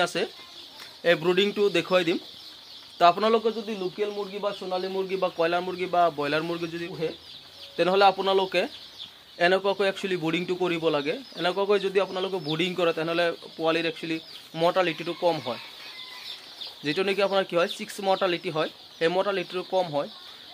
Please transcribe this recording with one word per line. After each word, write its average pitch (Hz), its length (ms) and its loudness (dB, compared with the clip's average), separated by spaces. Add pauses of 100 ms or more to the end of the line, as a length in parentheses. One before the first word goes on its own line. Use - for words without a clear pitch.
আছে 170 160 -2 (840)
এই 175 120 6
ব্ৰুডিংটো 202 420 2 (140)
দেখুৱাই 185 300 4
দিম। 180 100 2 (800)
তো 175 140 4
আপোনালোকে 220 460 2
যদি 220 160 -6 (100)
লোকেল 208 340 -4
মুৰ্গী 202 260 -8
বা 202 60 -2 (100)
সোণালী 185 360 -4
মুৰ্গী 190 280 -2
বা 180 140 2
কয়লাৰ 170 300 2
মুৰ্গী 180 260 -4
বা 175 80 4 (160)
ব্ৰইলাৰ 147 320 0
মুৰ্গী 170 240 -4
যদি 170 180 -6
পোহে 160 180 -4 (680)
তেনেহ'লে 185 340 6
আপোনালোকে 190 500 2 (840)
এনেকুৱাকৈ 190 460 2
একচুৱেলি 190 320 -4
ব্ৰুডিংটো 175 380 0
কৰিব 170 220 0 (120)
লাগে। 147 200 0 (240)
এনেকুৱাকৈ 190 460 2
যদি 190 200 -2
আপোনালোকে 185 320 -4 (100)
ব্ৰুডিং 160 220 0 (100)
কৰে 165 200 4
তেনেহ'লে 165 260 0 (300)
পোৱালিৰ 165 360 0
একচুৱেলি 160 260 -6 (440)
মৰ্টালিটিটো 170 520 2 (100)
কম 170 120 4 (100)
হয়, 117 160 -4 (1200)
যিটো 151 220 0
নেকি 196 200 0
আপোনাৰ 190 220 2
কি 175 100 -4
হয় 185 180 2
ছিক্স 214 180 -10 (120)
মৰ্টালিটি 185 500 0
হয়, 170 120 0 (280)
সেই 165 180 2
মৰ্টালিটিটো 185 480 -2 (100)
কম 185 120 2 (100)
হয়। 156 140 -2 (440)